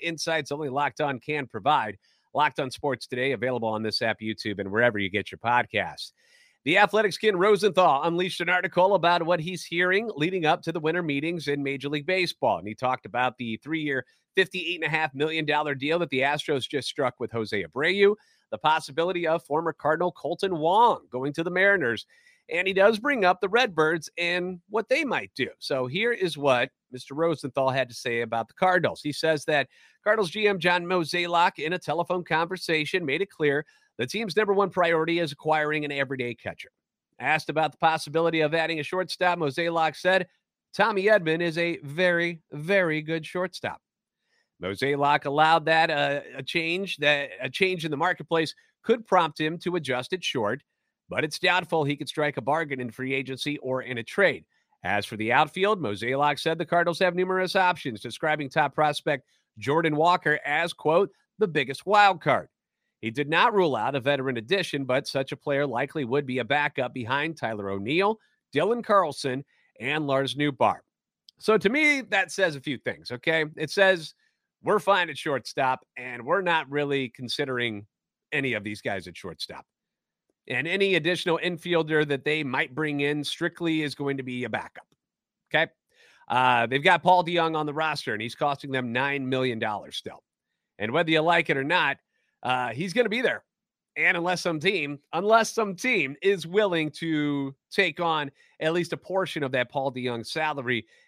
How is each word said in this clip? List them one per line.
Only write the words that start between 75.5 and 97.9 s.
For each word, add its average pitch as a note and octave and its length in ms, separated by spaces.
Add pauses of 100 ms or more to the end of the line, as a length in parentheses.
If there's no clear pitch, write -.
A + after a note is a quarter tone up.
and B2 300
we're F#3 160
not D#3+ 260
really C#3+ 420
considering A#2+ 760 (460)
any C#3 220
of G#2 100
these G#2+ 160
guys F#2+ 260
at F2+ 100
shortstop. - 480 (840)
And B2+ 180
any F#3+ 300
additional E3 420
infielder D#3+ 680
that C3+ 160
they D3+ 180
might C3+ 320
bring D3+ 240
in D3 240
strictly E3 600
is C#3+ 120
going C#3 220
to C3 80
be B2 180
a A#2 60
backup, - 400 (640)
okay? D#3+ 160 (560)
Uh, B2 400
they've C3+ 160
got F3 220
Paul F3+ 180
DeJong E3 340
on D3+ 80
the D3 80
roster, D3 400
and G#2+ 80
he's A#2 140
costing C#3+ 380
them B2+ 180
nine C3+ 380
million B2+ 320
dollars G#2 360
still. - 280 (560)
And G#2+ 100
whether D#3+ 220
you D#3 80
like E3+ 280
it D3+ 80
or C3+ 60
not, D3 360 (460)
uh, B2 240
he's D#3+ 240
gonna A3+ 160
be A3+ 120
there. C3+ 220 (540)
And F3 200
unless E3+ 260
some E3 180
team, D3 400 (120)
unless G#3+ 400
some G#3 220
team F3 480
is F#3 240
willing F3 460
to D3 600 (160)
take F3+ 300